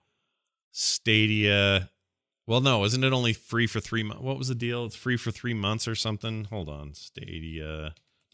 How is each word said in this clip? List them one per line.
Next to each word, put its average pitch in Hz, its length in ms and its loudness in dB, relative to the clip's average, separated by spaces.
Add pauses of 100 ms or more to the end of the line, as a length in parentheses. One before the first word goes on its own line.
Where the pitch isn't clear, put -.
(720)
Stadia, 104 1160 4 (600)
well, 120 120 4
no, 127 240 4
isn't 127 200 2
it 131 80 4
only 120 200 2
free 117 360 0
for 113 100 -4
three 110 240 -2
mo-, 107 160 -6
what 131 200 -4
was 127 100 -4
the 127 80 -2
deal? 120 300 -4
It's 110 100 -12
free 127 200 0
for 113 140 -4
three 120 240 -4
months 107 320 0
or 113 80 -2
something? 110 520 -4
Hold 101 220 -6
on. 73 260 -12
Stadia. 78 1000 -10 (400)